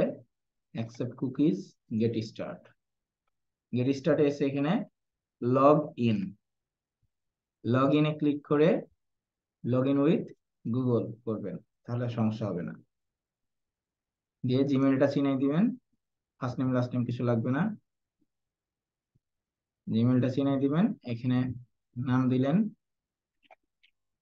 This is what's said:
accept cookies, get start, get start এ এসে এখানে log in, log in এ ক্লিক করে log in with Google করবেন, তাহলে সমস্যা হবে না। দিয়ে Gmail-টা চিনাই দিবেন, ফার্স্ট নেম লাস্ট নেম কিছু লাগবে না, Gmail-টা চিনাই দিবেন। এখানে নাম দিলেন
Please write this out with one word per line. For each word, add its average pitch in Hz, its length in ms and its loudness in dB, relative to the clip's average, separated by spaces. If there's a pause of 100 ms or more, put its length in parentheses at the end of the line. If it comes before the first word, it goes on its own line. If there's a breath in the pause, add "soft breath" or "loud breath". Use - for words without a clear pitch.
(800)
accept 117 380 -8
cookies, 147 400 0 (400)
get 107 140 2 (160)
start, - 320 -12 (1120)
get 123 120 0 (120)
start 151 240 2
এ - 80 4
এসে - 180 -4
এখানে 143 240 -2 (800)
log 143 240 6 (300)
in, 104 100 2 (1600)
log 135 220 2
in 151 140 4
এ - 80 -6
ক্লিক 147 200 0 (100)
করে 151 200 4 (1000)
log 127 200 2
in 139 60 2 (100)
with 170 180 2 (480)
Google 120 320 0 (200)
করবেন, 104 300 -6 (300)
তাহলে 120 200 -4 (120)
সমস্যা 110 320 -2
হবে 85 200 -6
না। - 40 -14 (1700)
দিয়ে 127 220 2
Gmail-টা 135 440 2
চিনাই 139 300 0
দিবেন, 151 220 2 (720)
ফার্স্ট 123 220 -6
নেম 131 180 0
লাস্ট 120 160 0
নেম 123 160 -2
কিছু 123 200 -6
লাগবে 117 280 0
না, 165 60 0 (2250)
Gmail-টা 123 420 2
চিনাই 139 280 0
দিবেন। 151 220 2 (260)
এখানে 123 260 -2 (720)
নাম 127 120 2 (120)
দিলেন 135 240 2 (1600)